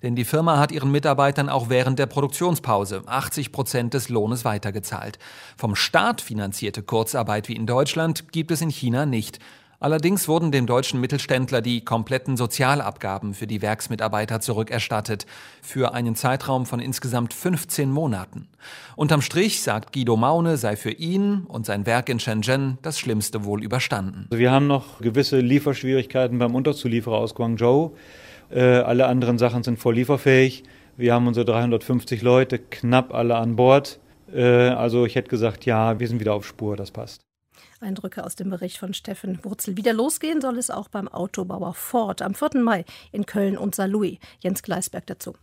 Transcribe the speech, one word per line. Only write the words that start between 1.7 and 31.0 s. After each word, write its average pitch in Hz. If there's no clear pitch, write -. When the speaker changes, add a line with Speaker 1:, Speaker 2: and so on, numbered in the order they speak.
Speaker 1:
der 139
Produktionspause 123
achtzig -
Prozent 120
des 131
Lohnes 117
weitergezahlt. 104
Vom 104
Staat 214
finanzierte 104
Kurzarbeit 110
wie 117
in 113
Deutschland 147
gibt 160
es 160
in 160
China 131
nicht. 120
Allerdings 160
wurden 160
dem 131
deutschen 123
Mittelständler 131
die 120
kompletten 127
Sozialabgaben 113
für 104
die 104
Werksmitarbeiter 107
zurückerstattet, 110
für 127
einen 120
Zeitraum 131
von 120
insgesamt 120
fünfzehn 151
Monaten. 131
Unterm 151
Strich, 202
sagt 107
Guido 120
Maune, 160
sei 110
für 110
ihn 190
und 113
sein 101
Werk 120
in 117
Shenzhen 127
das 156
Schlimmste 107
wohl 104
überstanden. 101
Speaker 2:
Also 113
wir 123
haben 139
noch 139
gewisse 131
Lieferschwierigkeiten 127
beim 120
Unterzulieferer 123
aus 110
Guangzhou. 120
Äh, 127
alle 123
anderen 123
Sachen 120
sind 117
voll 120
lieferfähig. 131
Wir 120